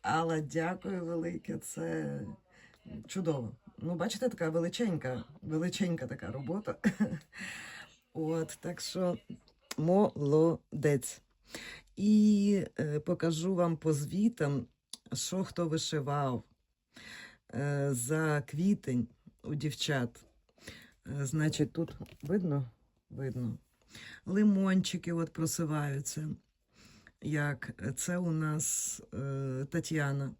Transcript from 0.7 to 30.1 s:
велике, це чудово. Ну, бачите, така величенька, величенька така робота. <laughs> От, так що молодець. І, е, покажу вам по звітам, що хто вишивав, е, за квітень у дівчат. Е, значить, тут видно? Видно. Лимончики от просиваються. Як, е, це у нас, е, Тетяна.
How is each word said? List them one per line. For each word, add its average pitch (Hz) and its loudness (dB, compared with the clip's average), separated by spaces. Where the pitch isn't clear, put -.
велике, 170 -4
це 160 -4
чудово. 147 -2
Ну, 170 -2
бачите, 214 -2
така 160 -2
величенька, 165 0
величенька 170 0
така - -8
робота. 165 -4
<laughs> - -6
От, 160 -2
так 170 -8
що 180 -2
молодець. 151 4
І, 208 6
е, 151 0
покажу 170 2
вам 170 4
по 156 2
звітам, 147 2
що 180 -2
хто 170 -2
вишивав, 143 0
е, 143 0
за 147 0
квітень 143 2
у 151 -6
дівчат. 135 -2
Е, 143 -4
значить, 151 0
тут - -4
видно? 147 0
Видно. 123 -4
Лимончики 190 4
от 165 -2
просиваються. 151 -2
Як, 147 -2
е, 135 -2
це 175 -2
у 170 0
нас, - -2
е, 135 -4
Тетяна. 143 -2